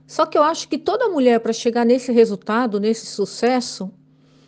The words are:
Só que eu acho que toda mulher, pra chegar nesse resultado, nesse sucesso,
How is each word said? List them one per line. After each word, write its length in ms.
Só 220
que 100
eu 60
acho 260
que 80
toda 320
mulher, 300
pra 140
chegar 320
nesse 260
resultado, 680
nesse 260
sucesso, 840